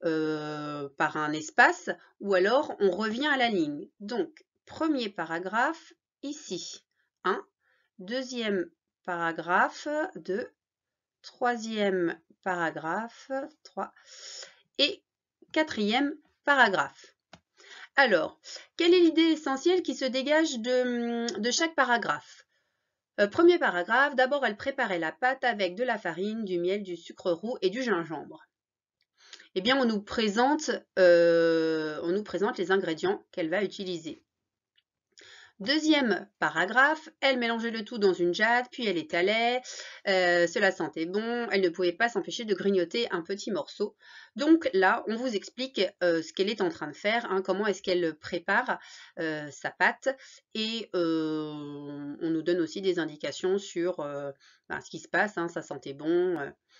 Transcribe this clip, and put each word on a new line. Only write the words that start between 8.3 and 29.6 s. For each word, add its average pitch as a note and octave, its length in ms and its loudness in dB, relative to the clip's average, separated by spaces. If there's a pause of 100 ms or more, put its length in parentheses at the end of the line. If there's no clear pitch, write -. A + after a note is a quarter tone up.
paragraphe, E3+ 800 0 (280)
deux. F#3 340 -6 (720)
Troisième G#3 1000 -2 (240)
paragraphe, E3+ 840 -4 (340)
trois. - 300 -10 (840)
Et - 240 0 (500)
quatrième A#3 640 0 (300)
paragraphe. G#3 680 2 (800)
Alors, G3 440 4 (380)
quelle E4+ 180 6
est F#4 40 8
l'idée D#4+ 220 6
essentielle D#4+ 640 2
qui C#4 100 -4
se C4 120 -4
dégage C4+ 540 2
de, A#3+ 760 -2
de A3 140 -2
chaque E4 240 -2
paragraphe ? A3 720 -2 (720)
Euh, G#3 80 4
premier E4+ 320 6
paragraphe, A#3 560 2
d'abord C4 300 2
elle G#3 120 -2
préparait B3 400 -4
la D#3+ 140 -2
pâte C4 320 -2
avec G#3 320 0
de A3+ 80 -4
la A#3 160 -2
farine, G3+ 440 -6
du F#3 140 -2
miel, F#3 240 -2
du F3+ 160 -10
sucre - 340 -6
roux G#3+ 300 -4
et F#3+ 80 2
du A#3+ 140 -4
gingembre. E3 640 -4 (1080)
Eh F#3 80 -4